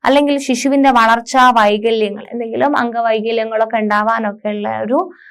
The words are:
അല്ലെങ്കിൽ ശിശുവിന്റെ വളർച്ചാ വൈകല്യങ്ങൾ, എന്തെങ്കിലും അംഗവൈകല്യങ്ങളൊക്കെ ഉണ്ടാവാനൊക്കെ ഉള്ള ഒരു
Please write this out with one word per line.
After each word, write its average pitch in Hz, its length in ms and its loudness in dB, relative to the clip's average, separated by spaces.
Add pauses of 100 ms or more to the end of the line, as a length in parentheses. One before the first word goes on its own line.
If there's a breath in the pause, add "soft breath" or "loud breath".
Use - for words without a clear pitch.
അല്ലെങ്കിൽ 285 320 2
ശിശുവിന്റെ 269 540 2
വളർച്ചാ 233 580 2
വൈകല്യങ്ങൾ, 214 800 0
എന്തെങ്കിലും 240 460 -2
അംഗവൈകല്യങ്ങളൊക്കെ 226 1000 -2
ഉണ്ടാവാനൊക്കെ 214 720 -2
ഉള്ള 208 300 -6
ഒരു 269 320 -2 (200 loud breath)